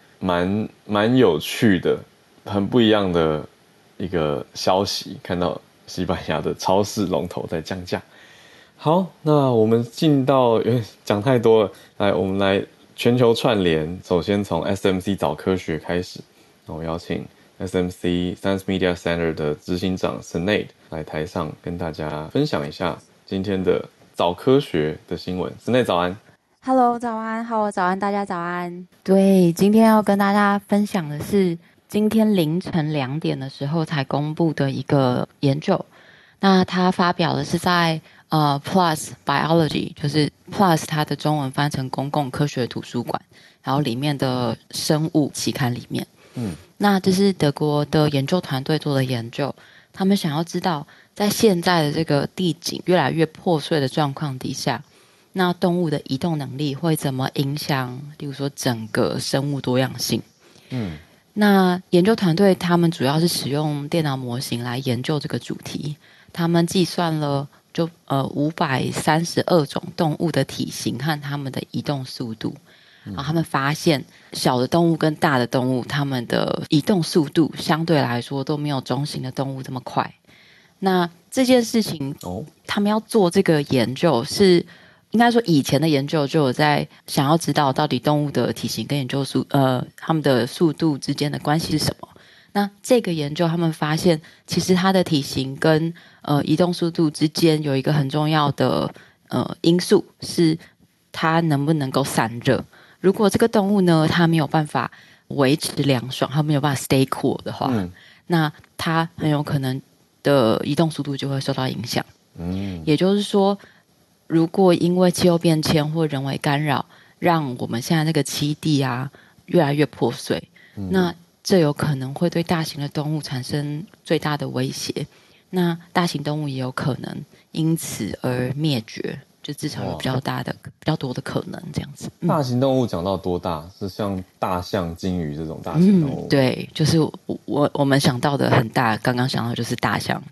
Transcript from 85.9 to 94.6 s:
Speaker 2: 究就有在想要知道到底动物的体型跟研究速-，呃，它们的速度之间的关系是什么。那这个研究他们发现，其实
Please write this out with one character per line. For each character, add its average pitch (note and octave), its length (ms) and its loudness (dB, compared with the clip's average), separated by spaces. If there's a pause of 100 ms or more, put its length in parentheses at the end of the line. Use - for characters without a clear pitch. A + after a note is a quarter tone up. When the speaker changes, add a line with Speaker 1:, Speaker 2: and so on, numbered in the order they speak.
Speaker 2:
究 C#3+ 220 0
就 D#3+ 140 2
有 B2+ 120 2
在 D3+ 340 2 (200)
想 C#3 200 0
要 D#3 80 6
知 - 160 0
道 C#3+ 220 2
到 D3+ 140 0
底 C3+ 100 -2
动 D3 260 0
物 C#3+ 60 -4
的 A#2+ 240 -2
体 - 140 -8
型 - 180 -6
跟 C#3+ 120 -4
研 C3 100 -4
究 C3+ 160 -2
速-， C3 260 -2
呃， C3 340 2 (140)
它 - 160 -4
们 D#3+ 80 0
的 C#3 240 2
速 D#3 260 0
度 D3+ 260 -2
之 - 180 -6
间 C#3+ 160 -4
的 C#3 80 -8
关 D3+ 200 0
系 D#3+ 180 -2
是 - 80 -2
什 - 140 -2
么。 - 80 -16 (440)
那 G3+ 180 -2 (120)
这 B3 200 4
个 F3 120 -4
研 D3 200 -4
究 E3+ 140 0
他 E3 100 0
们 E3 140 2
发 D#3 240 -2
现， D#3+ 240 4 (280)
其 - 120 -2
实 F3 140 2